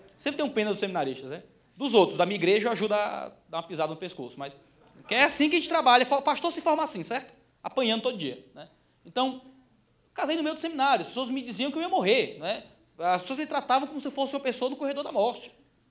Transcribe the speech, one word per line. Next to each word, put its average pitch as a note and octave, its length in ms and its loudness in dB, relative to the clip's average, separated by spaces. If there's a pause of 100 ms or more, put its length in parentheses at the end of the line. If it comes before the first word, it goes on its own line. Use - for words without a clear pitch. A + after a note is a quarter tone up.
(180)
Sempre D4 240 -4
tenho C#4+ 120 -2
pena G#3+ 160 0
dos G3 100 -2
seminaristas, C#3 500 -4
né? D#3+ 140 -12 (340)
Dos B3+ 160 -4
outros, F#3 240 6
da F3 80 4
minha F#3+ 100 -2
igreja G3+ 320 2
eu A#3 60 0
ajudo G3+ 200 -2
a G#3 380 -2 (160)
dar D#3+ 120 -8
uma E3 40 -6
pisada D#3+ 300 -4
no - 20 -14
pescoço, D#3+ 420 -12
mas C#3 160 -10 (540)
que G#3 80 0
é B3+ 80 6
assim D4 260 4
que D#4+ 60 2
a F4 40 6
gente - 100 -2
trabalha, C4 360 6
fo-, C#4 160 2
pastor D#4 300 0
se - 80 -8
forma D4+ 240 2
assim, E3 220 -6
certo? - 280 -8 (300)
Apanhando A3+ 380 0
todo B3 160 -4
dia, C#3 360 -8
né? D3+ 140 -20 (380)
Então, B3+ 360 -2 (720)
casei D#4+ 220 -2
no E4 80 -2
meio D#4+ 120 -2
do D#4+ 60 -12
seminário, C4+ 420 2
as - 40 -12
pessoas B3 220 -6
me C4 120 -4
diziam A#3+ 300 -4
que D#4 60 -6
eu D#4 40 -4
ia F4 80 -2
morrer, A#3+ 480 2
né? E3+ 280 -6 (320)
As F3+ 240 0
pessoas C4 180 -8
me D4+ 60 -4
tratavam C#4 420 0
como D4+ 140 -10
se - 60 -6
eu C4 40 -8
fosse C4+ 240 -4
uma C#4 60 -4
pessoa B3+ 280 -2
no C#4 60 -8
corredor C#4 300 -6
da - 60 -10
morte, A#3 420 -2 (380)